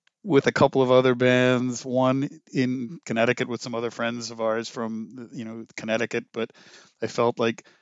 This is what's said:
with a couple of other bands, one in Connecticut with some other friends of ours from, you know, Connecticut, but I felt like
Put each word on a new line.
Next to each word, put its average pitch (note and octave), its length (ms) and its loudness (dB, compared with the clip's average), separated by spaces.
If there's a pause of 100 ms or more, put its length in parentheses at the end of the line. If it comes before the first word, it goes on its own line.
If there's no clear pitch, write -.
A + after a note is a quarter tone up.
(240)
with C#3 240 4
a - 40 4
couple C3+ 300 4
of B2+ 100 2
other B2+ 240 6
bands, B2+ 720 2
one C3 440 0 (240)
in B2+ 520 -2
Connecticut A#2 420 0
with A#2+ 140 -6
some A#2+ 140 -10
other A#2 160 -4
friends A#2 400 -6
of A2+ 100 -10
ours A2+ 260 -2
from, A2+ 640 -10
you B2 120 -12
know, A2+ 200 -12 (100)
Connecticut, A2+ 580 -2
but A2 180 -6 (500)
I A2+ 60 -4
felt A#2+ 320 0
like A2+ 260 -2 (160)